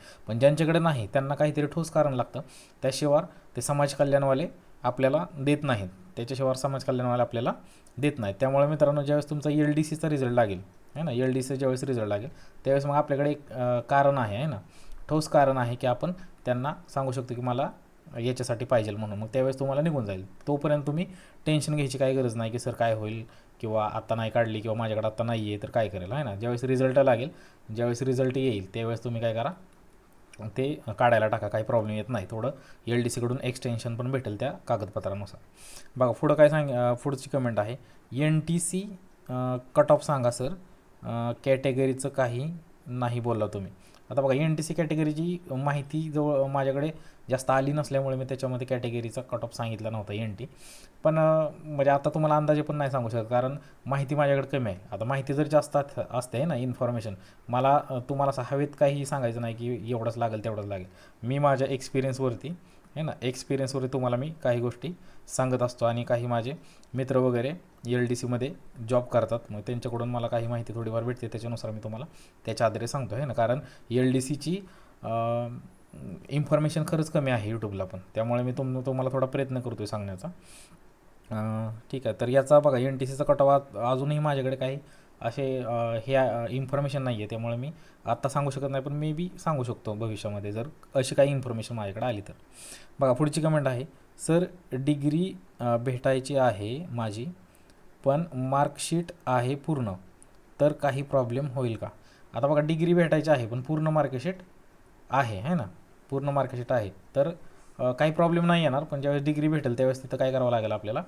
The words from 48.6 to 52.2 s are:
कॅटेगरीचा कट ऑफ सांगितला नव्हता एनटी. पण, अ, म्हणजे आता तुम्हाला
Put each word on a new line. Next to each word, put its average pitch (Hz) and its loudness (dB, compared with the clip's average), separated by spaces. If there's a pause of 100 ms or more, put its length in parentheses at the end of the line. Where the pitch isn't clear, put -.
कॅटेगरीचा 120 -4
कट 120 -6
ऑफ 120 -8
सांगितला 110 -6
नव्हता 104 -6
एनटी. 110 -6 (580)
पण, 160 4
अ, 156 4 (140)
म्हणजे 143 2
आता 143 2
तुम्हाला 151 2